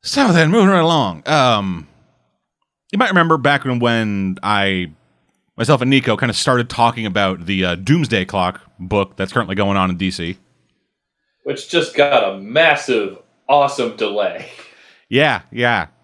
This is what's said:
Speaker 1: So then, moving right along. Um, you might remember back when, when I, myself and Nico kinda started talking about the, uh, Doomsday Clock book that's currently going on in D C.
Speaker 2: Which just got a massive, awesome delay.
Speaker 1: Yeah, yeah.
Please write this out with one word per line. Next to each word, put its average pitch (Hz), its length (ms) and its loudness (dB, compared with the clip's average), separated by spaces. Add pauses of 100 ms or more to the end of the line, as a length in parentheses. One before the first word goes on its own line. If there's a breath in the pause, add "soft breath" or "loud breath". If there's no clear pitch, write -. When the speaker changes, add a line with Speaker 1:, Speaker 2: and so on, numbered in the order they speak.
Speaker 1:
So 262 280 2
then, 165 200 4
moving 202 180 6
right 190 100 4
along. 139 480 0
Um, 104 600 0 (1040)
you 202 80 -2
might 233 100 2
remember 165 300 4
back 139 260 0
when, 127 140 -2
when 107 640 0
I, 95 480 0 (680)
myself 123 240 2
and 127 80 0
Nico 131 260 2
kinda 117 200 -2
started 120 340 0
talking 117 380 0
about 92 400 -2
the, 95 180 0
uh, 87 100 -2
Doomsday 107 500 0
Clock 92 360 -4 (160)
book 95 380 -4
that's 95 180 -6
currently 98 220 -2
going 98 200 0
on 92 140 0
in 90 80 -4
D 92 140 -2
C. 87 260 -8 (1040)
Speaker 2:
Which - 260 -10
just 165 260 -2
got 131 360 2
a 98 60 -10
massive, 120 800 -2 (300)
awesome 139 480 0
delay. 101 560 -4 (580 loud breath)
Speaker 1:
Yeah, 131 320 0 (100)
yeah. 113 360 0 (160)